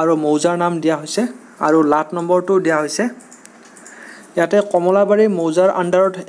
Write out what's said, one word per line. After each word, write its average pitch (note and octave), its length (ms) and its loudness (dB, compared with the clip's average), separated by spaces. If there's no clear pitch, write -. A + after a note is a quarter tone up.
আৰু D#3+ 120 2
মৌজাৰ D3+ 380 0
নাম F3 120 0
দিয়া D#3 180 0
হৈছে D#3 200 -6
আৰু D#3 120 2
লাট G3+ 240 0
নম্বৰটো F3+ 380 0
দিয়া D#3+ 180 0
হৈছে। D3+ 220 -4
ইয়াতে E3+ 220 2
কমলাবাৰী G3 540 2
মৌজাৰ E3 320 2
আণ্ডাৰত F3+ 340 0